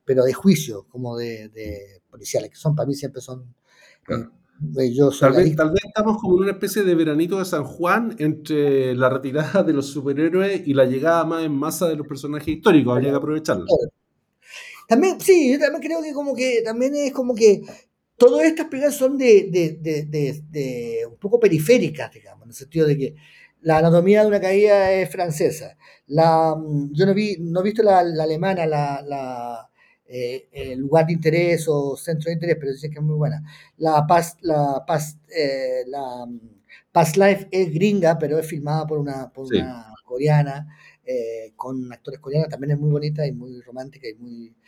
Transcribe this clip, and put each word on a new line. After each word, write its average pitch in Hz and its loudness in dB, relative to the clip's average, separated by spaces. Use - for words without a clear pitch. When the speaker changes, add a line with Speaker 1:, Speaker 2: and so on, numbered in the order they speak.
Speaker 1:
pero 127 2
de 131 2
juicio, 151 0
como 123 -10
de, 113 -10
de 104 -14
policiales, - -8
que - -20
son, 151 -2
para 131 -4
mí 139 -4
siempre 131 -12
son, 127 -18
Speaker 2:
Claro. - -8
Speaker 1:
eh, 131 0
eh, 120 -2
yo 139 4
soy 139 2
Speaker 2:
Tal 127 4
vez, 175 6
Speaker 1:
adicto. 156 2
Speaker 2:
tal 156 0
vez 196 0
estamos 214 -2
como 180 2
en 190 2
una 196 -2
especie 202 -2
de 180 2
veranito 165 0
de 185 -4
San 175 -4
Juan 196 -2
entre 147 0
la 127 4
retirada 139 0
de 160 0
los 139 -2
superhéroes 160 -2
y 139 0
la 131 6
llegada 160 2
más 165 -4
en 151 -2
masa 156 -2
de 156 -2
los 147 -8
personajes 147 -8
históricos. 147 4
Habría 135 0
que 139 2
aprovecharlo. 151 -4
Speaker 1:
Claro. - 0
También, 302 2
sí, 311 6
yo 285 0
también 294 0
creo 320 -4
que 311 -8
como 277 -6
que, 240 0
también 240 -2
es 277 -2
como 254 -4
que 202 6
todas 285 6
estas 320 0
películas 285 -2
son 262 0
de, 226 6
de, 165 -2
de, 156 -4
de, 147 -4
de 120 -6
un - -20
poco 208 -2
periféricas, 170 2
digamos, - -20
en 117 -20
el 117 -20
sentido 156 -2
de 139 2
que 131 -4
La 160 2
anatomía 175 6
de 214 4
una 202 2
caída 196 4
es 185 0
francesa. 165 -4
La, 160 4
mm, 147 -4
yo 180 2
no 196 4
vi, 208 -2
no 170 -2
he 185 0
visto 214 0
la, 190 6
la 160 -2
alemana, 165 -2
la, 147 -2
la, 123 -10
eh, 127 -8
eh, 135 -10
Lugar 151 2
de 170 -2
Interés 165 0
o 139 -2
Centro 160 -8
de 170 -4
Interés, 165 -2
pero 139 -6
dicen 151 -12
que 151 -14
es 151 -6
muy 151 -2
buena. 151 -4
La 151 2
Paz, 165 2
la 143 -2
Paz, 151 -4
eh, 135 -2
la, 127 -10
mm, 120 -14
Past 165 2
Life 196 4
es 185 0
gringa, 175 2
pero 156 -2
es 156 -4
filmada 156 -4
por 156 -4
una, 135 -6
por 135 -14
Speaker 2:
Sí. 117 0
Speaker 1:
una 120 -8
coreana, 143 -2
eh, 113 -8
con 127 -10
actores 143 -16
coreanos, 151 -4
también 135 -6
es 143 -2
muy 151 0
bonita 151 -2
y 131 -6
muy 123 -16
romántica 131 -18
y 110 -12
muy, 117 -20